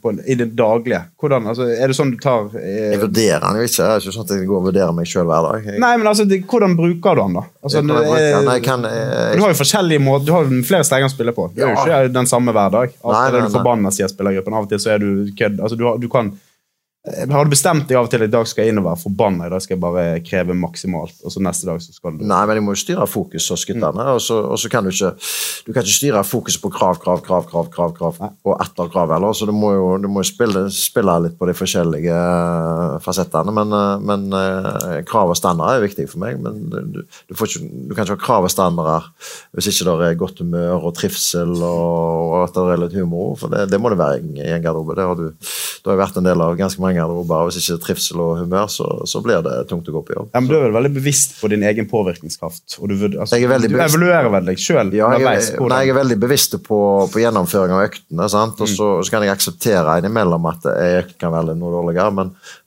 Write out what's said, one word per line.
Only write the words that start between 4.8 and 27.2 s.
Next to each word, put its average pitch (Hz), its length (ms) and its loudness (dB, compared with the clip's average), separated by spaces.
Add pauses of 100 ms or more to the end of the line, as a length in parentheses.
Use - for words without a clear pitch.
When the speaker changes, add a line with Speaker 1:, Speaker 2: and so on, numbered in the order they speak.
Speaker 2:
meg 85 160 -4
selv 87 160 0
hver 80 220 4
dag. 107 180 -4
Jeg 147 160 -2
Speaker 1:
Nei, 240 160 6
men 214 140 2
altså, 214 180 2
det, 190 160 2
hvordan 196 320 4
bruker 170 400 2
du 98 60 2
han 87 160 -2
da? - 40 -12 (140)
Altså, 139 160 -6
Speaker 2:
Jeg 151 80 2
kan 147 80 2
Speaker 1:
det 151 80 2
Speaker 2:
bruke 156 160 2
han. 147 240 4
Speaker 1:
er 139 80 4
Speaker 2:
Nei, 127 140 4
jeg 123 100 -2
kan, 123 220 0
eh, 113 420 0
Speaker 1:
du 202 80 4
har 202 100 4
jo 131 60 0
forskjellige 156 480 2
måter, 139 180 2
du 160 140 4
har 143 100 2 (220)
flere 175 160 4
strenger 135 240 2
å 135 60 -10
spille 117 180 -2
på. 85 180 -2
Du 113 80 -4
er 135 60 4
jo 113 80 2
Speaker 2:
Ja. 143 320 4
Speaker 1:
ikke 127 80 -2
den 127 160 2
samme 120 240 2
hver 101 240 4
dag. 127 240 -2
Av 117 80 0
og - 0 -
Speaker 2:
Nei, 117 160 4
Speaker 1:
til 127 80 2
er 123 60 4
Speaker 2:
nei, 110 80 0
Speaker 1:
du - 20 -2
Speaker 2:
nei. 101 80 0
Speaker 1:
forbannet, 104 400 2
sier 95 80 0
spillergruppen. 98 480 -2
Av 107 80 0
og 101 80 -8
til 104 80 -2
så 107 160 0
er 104 80 2
du 101 320 -2
kødd. 104 240 -2
Altså, 110 180 -2
du 117 80 -2
har, 117 140 2
du 120 80 -4
kan, 117 240 0 (720)
eh, - 240 -6
har 143 160 4
du 147 60 4
bestemt 147 360 2
deg 127 120 4
av 120 80 4
og - 20 -8
til 127 140 0
at - 60 2
i - 40 0
dag 113 160 2
skal 107 160 -2
jeg 113 80 4
inn 104 80 2
og 90 60 0
være 85 100 -2
forbannet, 98 480 0
i 87 80 -6
dag 92 80 -2
skal 95 140 -4
jeg 90 80 -4
bare 87 220 0 (200)
kreve 90 320 -2
maksimalt, 87 560 -6 (100)
og 87 60 -8
så 92 100 -10
neste 92 280 -2
dag 85 120 -4
så - 140 -16
skal 80 240 -10
du 90 80 -8
Speaker 2:
Nei, 101 220 4
men 107 100 2
jeg 107 80 0
må 101 80 -2
jo 95 80 -4
styre 170 260 -2
fokus 87 420 -6
hos 87 160 -4
guttene, 85 280 -2
Speaker 1:
Mm. 123 220 0
Speaker 2:
og 110 100 0
så, 113 140 0 (100)
og 107 80 -2
så 107 140 -6
kan 117 120 2
du 95 60 0
ikke, 90 220 -2 (560)
du 113 40 -12
kan 120 120 0
ikke 98 180 0
styre 113 240 2
fokus - 320 -4
på 95 160 -6
krav, 90 240 2
krav, 90 240 0